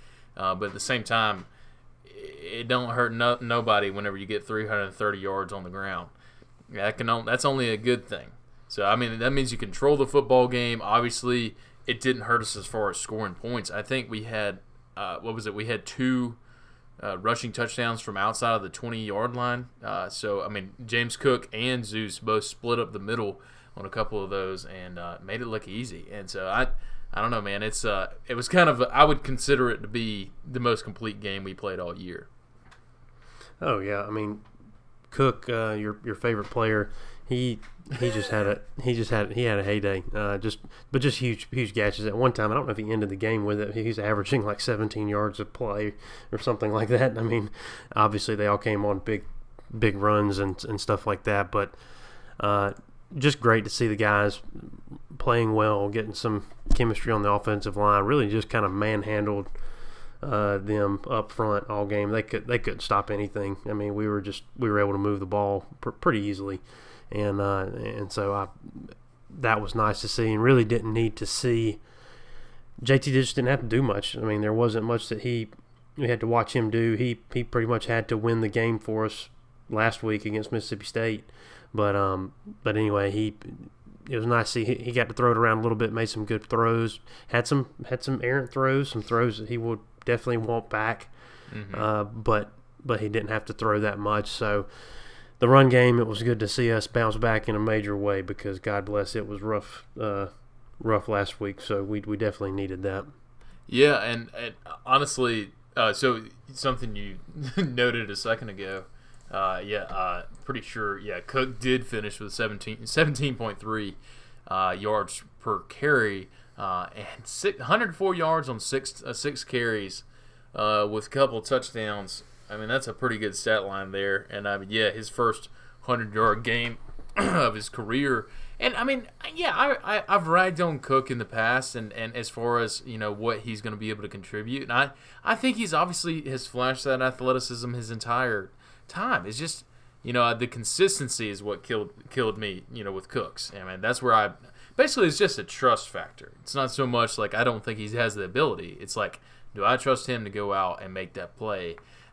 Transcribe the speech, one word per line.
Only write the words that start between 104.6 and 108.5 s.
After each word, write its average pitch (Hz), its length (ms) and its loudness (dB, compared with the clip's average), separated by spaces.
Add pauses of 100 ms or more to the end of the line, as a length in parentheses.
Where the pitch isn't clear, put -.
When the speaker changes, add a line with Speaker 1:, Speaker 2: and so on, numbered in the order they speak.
Speaker 1:
honestly, 123 680 2 (240)
uh, 113 160 4
so 117 320 2 (280)
something 123 440 -2
you 101 220 -8 (200)
<laughs> 135 180 -8
noted 123 540 0
a 101 60 -8
second 113 320 -2
ago, 95 360 -8 (460)